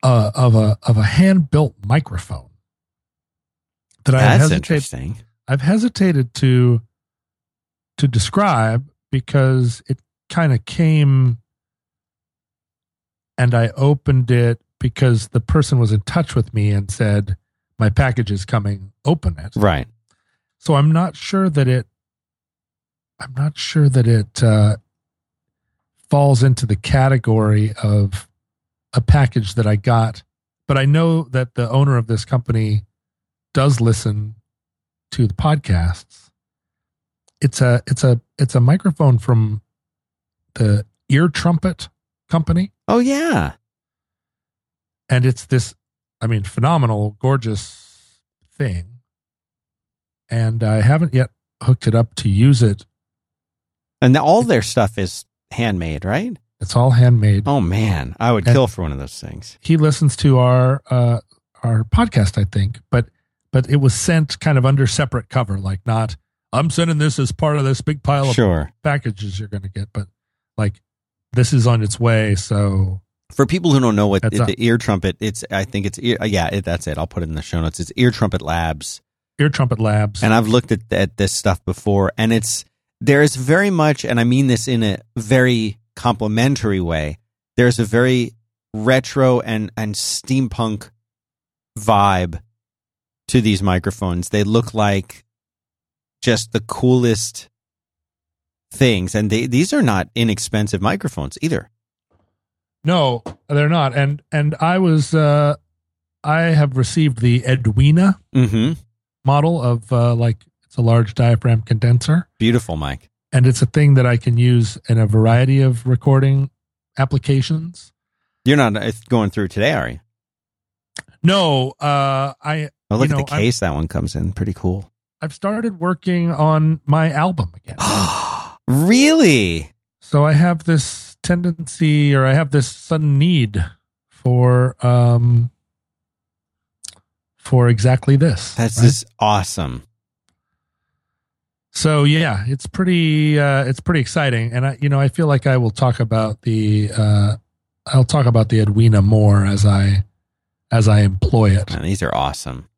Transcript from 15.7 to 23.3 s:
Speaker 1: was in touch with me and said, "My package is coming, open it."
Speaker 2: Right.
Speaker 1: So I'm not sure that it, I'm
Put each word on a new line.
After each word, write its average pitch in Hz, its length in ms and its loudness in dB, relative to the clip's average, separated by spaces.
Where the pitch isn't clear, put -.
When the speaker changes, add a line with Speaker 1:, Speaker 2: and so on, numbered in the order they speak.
Speaker 1:
was 110 140 2
in 107 100 0
touch - 320 -4
with - 200 -2
me 104 160 0
and 101 200 -2
said, 101 460 -2
"My 110 120 2
package 117 400 0
is 98 140 -6
coming, 101 480 -6
open 135 340 -2
it." 85 180 -14
Speaker 2:
Right. 85 320 0
Speaker 1:
So - 160 -2
I'm 147 180 4
not 165 240 -2
sure 190 340 -2
that 143 160 0
it, 127 200 0
I'm 131 160 -18